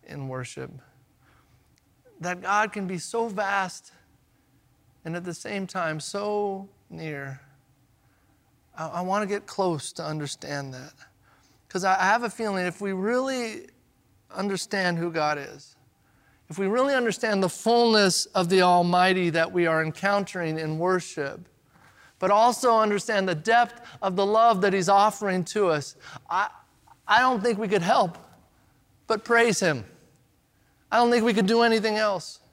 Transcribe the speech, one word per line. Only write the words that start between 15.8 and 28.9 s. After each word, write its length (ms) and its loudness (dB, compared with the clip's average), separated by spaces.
if 80 -12
we 100 -4
really 260 2
understand 500 0
the 60 0
fullness 800 2
of 200 0
the 140 4
Almighty 680 4
that 200 0
we 160 0
are 160 2
encountering 760 -2
in 200 -4
worship, 720 -2
but 140 0
also 460 4
understand 500 2
the 80 -2
depth 460 2
of 140 -2
the 100 2
love 360 4
that 100 4
he's 160 0
offering 560 2
to 240 0
us, 300 -2
I, 180 -2
I 140 6
don't 220 2
think 180 0
we 80 -4
could 140 2
help 360 2